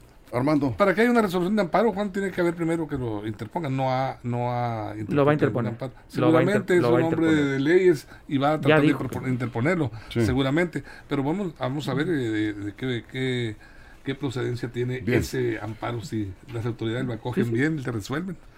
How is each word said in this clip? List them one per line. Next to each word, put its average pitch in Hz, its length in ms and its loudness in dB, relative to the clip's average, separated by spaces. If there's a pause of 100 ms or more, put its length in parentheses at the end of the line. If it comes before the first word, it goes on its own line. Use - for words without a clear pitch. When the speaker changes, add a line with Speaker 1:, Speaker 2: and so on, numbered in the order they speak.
(320)
Speaker 1:
Armando. 139 400 2
Speaker 2:
Para 196 240 4
que 208 60 2
haya 240 100 4
una 240 100 6
resolución 185 340 0
de 214 60 2
amparo, 196 300 2
Juan, 196 200 -4
tiene 196 200 -2
que 180 100 -2
haber 170 140 2
primero 165 320 -2
que 143 100 -6
lo 110 300 -4
interpongan. 131 480 -6
No 135 160 0
ha, 127 320 -2
no 120 280 -2
ha 117 440 -4 (140)
Speaker 3:
Lo 143 160 4
va 147 60 6
a - 40 4
Speaker 2:
interpuesto 127 340 0
Speaker 3:
interponer. - 40 -4
Speaker 2:
ningún 117 100 -10
amparo. 131 100 -10 (220)
Speaker 3:
Lo 127 160 4
va 160 80 6
a - 20 6
inter-, 196 220 2
Speaker 2:
Seguramente 180 120 2
es 175 60 6
Speaker 3:
lo 120 100 4
va 170 60 6
a 170 40 4
Speaker 2:
un 165 120 2
hombre 165 140 2
Speaker 3:
interponer. 147 260 4
Speaker 2:
de 135 60 0
leyes 170 480 4 (200)
y 143 120 -2
va 139 100 2
a 156 60 2
Speaker 3:
Ya 147 60 -4
Speaker 2:
tratar 151 200 6
de 147 60 6
Speaker 3:
dijo 143 160 2
Speaker 2:
interpon-, - 220 -6
Speaker 3:
que 127 40 -2
Speaker 2:
interponerlo, 127 640 0 (180)
Speaker 1:
Sí. 117 160 2
Speaker 2:
seguramente. 139 580 0 (240)
Pero 143 160 -2
vamos, 170 360 -2
vamos 135 280 -4
a 151 60 -2
ver, 156 140 0
eh, 185 40 -2
de, 110 420 0
de 101 200 -8
qué, 123 380 -4
qué, 123 440 -2 (480)
qué 135 120 -4
procedencia 120 560 -4
tiene 123 300 -4
Speaker 1:
Bien. 110 180 2
Speaker 2:
ese 120 420 -2
amparo. 113 400 -6
Si 101 320 -6 (180)
las 117 140 -6
autoridades 113 400 -4
lo 123 80 -4
acogen 120 320 -2
Speaker 3:
Sí, 117 60 -4
sí. 113 40 0
Speaker 2:
bien, 147 280 0
te 131 80 -6
resuelven. 143 440 -6 (220)